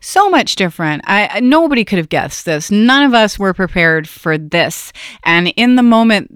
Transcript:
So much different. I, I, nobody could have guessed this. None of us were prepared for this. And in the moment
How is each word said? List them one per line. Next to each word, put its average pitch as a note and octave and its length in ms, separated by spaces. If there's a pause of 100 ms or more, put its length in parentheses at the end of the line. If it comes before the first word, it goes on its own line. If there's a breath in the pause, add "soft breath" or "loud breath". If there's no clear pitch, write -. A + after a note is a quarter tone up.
So G4+ 280
much D4 280
different. D#3+ 500
I, G3+ 280
I, G3+ 60
nobody C#4 440
could F#3+ 140
have D#3+ 100
guessed - 360
this. D#3 280
None A#3+ 320
of C4 100
us A3 240
were F#3+ 160
prepared E3 540
for - 280
this. D#3 560 (320 loud breath)
And E3+ 300
in B3 220
the B3+ 80
moment A3+ 520